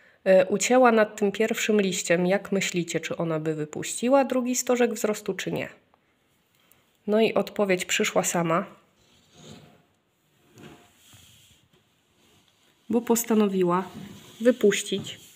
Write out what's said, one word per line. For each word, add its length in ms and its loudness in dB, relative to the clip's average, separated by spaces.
e, 220 6
ucięła 460 4
nad 240 2
tym 160 0
pierwszym 500 0
liściem, 440 0
jak 260 0
myślicie, 480 -2
czy 180 -8
ona 220 -2
by 160 -4
wypuściła 720 -2
drugi 300 -2
stożek 380 0
wzrostu, 400 -4
czy 180 -6
nie? 180 -6
No 140 2
i 120 2
odpowiedź 520 -2
przyszła 380 0
sama. 420 0
Bo 120 0
postanowiła 840 2
wypuścić 760 0